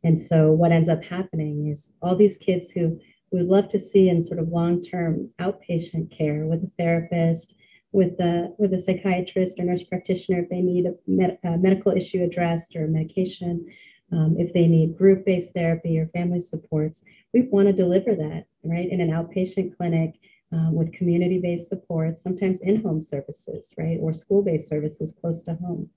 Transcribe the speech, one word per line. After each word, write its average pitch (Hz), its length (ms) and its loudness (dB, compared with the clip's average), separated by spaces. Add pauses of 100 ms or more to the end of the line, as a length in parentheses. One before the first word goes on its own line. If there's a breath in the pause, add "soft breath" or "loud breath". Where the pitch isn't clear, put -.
And 165 160 4
so 156 340 4
what 165 200 4
ends 165 160 4
up 160 160 0
happening 156 600 -6
is 147 340 -8
all 180 160 0
these 196 220 4
kids 180 320 -2
who 165 280 -2 (320 loud breath)
we 180 120 0
would 175 60 0
love 196 220 4
to 202 80 -2
see 190 300 4
in 170 140 2
sort 170 160 -6
of 165 100 -4
long-term 170 800 -2 (100)
outpatient 170 760 -6
care 151 300 -2
with 165 160 -2
a 185 160 -8
therapist, 170 760 0 (360 soft breath)
with 185 300 2
a, 170 380 0
with 196 140 2
a 180 60 0
psychiatrist 185 800 -2
or 180 60 -4
nurse 180 180 0
practitioner 185 580 -4
if - 80 -6
they 180 120 -4
need 180 260 0
a 175 80 -4 (120)
med-, 185 380 2
a 170 140 0
medical 190 340 2
issue 180 300 -2
addressed 170 540 -2
or 156 80 -4
a 151 40 -4
medication, 170 760 -4 (460 loud breath)
um, 160 260 2
if 170 140 -2
they 175 140 4
need 160 300 4
group-based 190 560 2
therapy 165 460 -2
or 160 100 -2
family 175 320 -2
supports, 160 640 -6 (300 soft breath)
we 247 180 4
wanna 196 220 4
deliver 185 420 2
that, 160 320 -6 (160)
right, 170 260 -4
in 185 120 -2
an 170 100 0
outpatient 180 680 -4
clinic, 165 380 0 (380 soft breath)
uh, 165 180 0
with 165 220 0
community-based 175 760 -2
support, 165 500 -4
sometimes 185 420 -4
in-home 190 420 0
services, - 720 -12
right, 165 240 -4
or 160 120 -2
school-based 175 560 0
services 156 520 -6
close 165 220 -6
to 165 140 -8
home. 175 400 -8